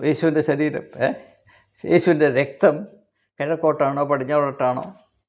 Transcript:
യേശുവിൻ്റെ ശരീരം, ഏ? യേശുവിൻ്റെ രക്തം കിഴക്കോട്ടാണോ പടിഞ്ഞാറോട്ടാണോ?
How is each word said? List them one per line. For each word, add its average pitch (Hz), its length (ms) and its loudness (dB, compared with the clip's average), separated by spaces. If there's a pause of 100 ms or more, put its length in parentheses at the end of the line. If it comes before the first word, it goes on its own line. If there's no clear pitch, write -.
യേശുവിൻ്റെ 151 420 0
ശരീരം, 147 420 -2 (100)
ഏ? 131 120 0 (760)
യേശുവിൻ്റെ 165 480 4
രക്തം 143 440 2 (640)
കിഴക്കോട്ടാണോ 147 680 0
പടിഞ്ഞാറോട്ടാണോ? 135 800 -2 (440)